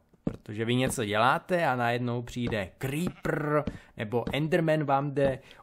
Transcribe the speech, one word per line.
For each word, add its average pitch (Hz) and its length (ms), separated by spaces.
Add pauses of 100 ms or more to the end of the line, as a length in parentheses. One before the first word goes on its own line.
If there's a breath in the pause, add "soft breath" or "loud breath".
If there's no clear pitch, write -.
(240)
protože 110 420
vy 120 100
něco 127 300
děláte 143 600
a 127 80
najednou 120 460
přijde 117 560
creeper 151 840 (340 loud breath)
nebo 113 360
enderman 156 500
vám 139 280
jde 135 280 (240 loud breath)